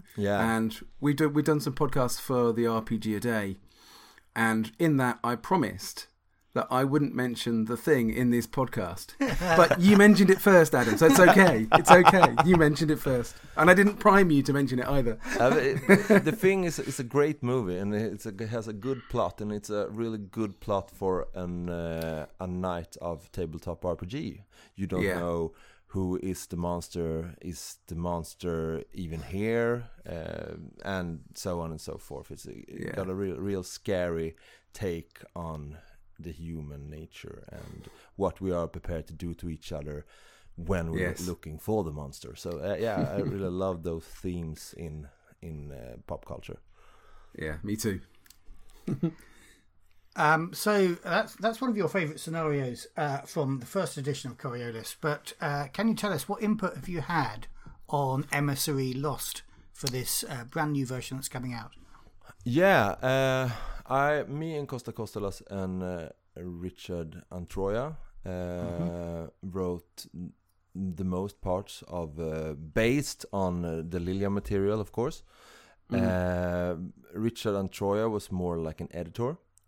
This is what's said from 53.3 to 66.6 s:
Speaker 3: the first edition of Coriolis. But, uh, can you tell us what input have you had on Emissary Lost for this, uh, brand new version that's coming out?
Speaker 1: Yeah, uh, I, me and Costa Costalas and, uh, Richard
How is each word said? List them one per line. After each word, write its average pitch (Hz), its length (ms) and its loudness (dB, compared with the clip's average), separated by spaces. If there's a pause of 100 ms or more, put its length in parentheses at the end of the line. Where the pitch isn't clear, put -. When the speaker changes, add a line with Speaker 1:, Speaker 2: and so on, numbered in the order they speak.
Speaker 3:
the 120 60 -12
first 175 320 -4
edition 135 340 -6
of 117 60 -16
Coriolis. 120 640 -10
But, - 400 -6
uh, 143 320 -4
can 220 160 0
you 220 40 2
tell 208 200 -2
us 143 160 -6
what 208 120 -4
input 208 340 -2
have 131 120 -12
you 170 140 -4
had 131 460 -4 (420)
on 139 420 0
Emissary 139 600 0
Lost 139 480 -6 (320)
for - 140 -8
this, 123 360 -4
uh, 123 220 -8
brand 151 260 -2
new 139 140 -2
version 127 320 -8
that's 135 100 -10
coming 127 260 -8
out? 117 180 -12 (720)
Speaker 1:
Yeah, 139 460 6 (100)
uh, 131 480 2 (380)
I, 139 360 0
me 156 340 -8
and 143 100 -6
Costa 120 240 -10
Costalas 101 580 -8
and, 92 340 -6
uh, 87 260 -8 (260)
Richard 87 960 -10